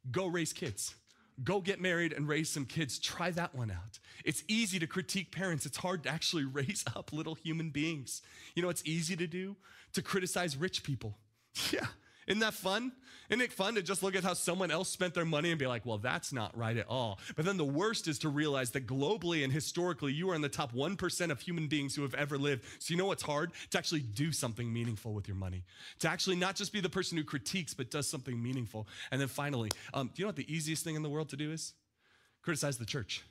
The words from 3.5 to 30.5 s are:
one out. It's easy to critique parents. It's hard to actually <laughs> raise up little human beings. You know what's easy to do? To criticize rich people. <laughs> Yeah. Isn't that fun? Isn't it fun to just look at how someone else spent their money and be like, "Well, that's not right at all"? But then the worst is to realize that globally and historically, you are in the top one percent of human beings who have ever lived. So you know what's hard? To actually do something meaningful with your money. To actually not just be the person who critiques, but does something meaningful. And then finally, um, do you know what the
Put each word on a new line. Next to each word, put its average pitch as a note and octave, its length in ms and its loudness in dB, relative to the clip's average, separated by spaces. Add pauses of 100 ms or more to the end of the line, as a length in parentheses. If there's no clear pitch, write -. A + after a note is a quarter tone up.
one A#2 120 -2
out. F#2+ 300 -8 (260)
It's - 220 0
easy G#3+ 320 2
to D#3+ 80 2
critique - 460 -4
parents. E3 340 0
It's - 120 -6
hard F3+ 260 -2
to C3 40 0
actually D3+ 360 0
<laughs> C3 80 -2
raise C#3 320 -2 (100)
up - 180 -6
little D#3 220 -2
human D#3+ 360 -2
beings. D3 520 -2 (320)
You E3+ 80 2
know F3+ 60 2
what's E3+ 180 -2
easy E3 300 0
to F3 100 0
do? F#3 300 -6 (380)
To F#3+ 80 0
criticize F3+ 540 2
rich F3+ 280 0
people. A#2 340 -2 (380)
<laughs> - 160 0
Yeah. - 140 0 (400)
Isn't G#3 140 4
that A3 140 4
fun? A3+ 380 0 (360)
Isn't A#3 140 4
it A#3+ 100 2
fun G3 220 2
to G3+ 80 4
just F3+ 200 0
look F#3+ 140 2
at F3+ 80 4
how F#3 80 4
someone F3 380 2
else F3 180 2
spent F3+ 240 0
their E3+ 140 2
money D#3+ 240 4
and E3 80 2
be C3 80 4
like, A#2+ 180 0
"Well, A2 140 0
that's B2+ 340 0
not A2 240 -2
right A2+ 200 2
at A2 120 0
all"? A2+ 300 0 (180)
But D#3 80 2
then G3+ 140 2
the D3 80 4
worst E3+ 420 2
is D3 120 0
to D#3 100 2
realize C#3 400 2
that C3+ 160 -2
globally E3 580 2
and C3+ 80 2
historically, D3+ 640 2
you F3+ 160 2
are F3 40 2
in D#3 60 2
the D3 80 2
top C#3 240 0
one D3 240 2
percent F3 360 0
of B2 100 -4
human E3 260 -2
beings C#3 260 2
who D3+ 60 -2
have C#3 140 0
ever C#3+ 240 0
lived. C#3 260 2 (140)
So - 140 -4
you E3+ 60 4
know F#3 60 4
what's F#3+ 180 0
hard? D3+ 300 0 (200)
To F#3+ 60 4
actually E3 220 2
do C3+ 320 0
something A#2 400 -2
meaningful A#2 400 -2
with G2+ 160 -4
your F#2+ 80 -4
money. F#2 280 -4 (340)
To D#3+ 100 2
actually F3+ 280 2
not F3+ 200 2
just - 160 -4
be G#3 80 0
the F3+ 80 2
person E3+ 300 0
who D3+ 60 0
critiques, - 500 -2
but B2 160 -6
does D3 180 -2
something B2 340 -4
meaningful. A#2 460 -2 (220)
And C3+ 100 2
then C3+ 80 2
finally, C3+ 420 -2 (220)
um, C3 220 0
do F3 80 -4
you - 20 0
know G#3+ 40 0
what E3 80 -4
the C#3 140 -6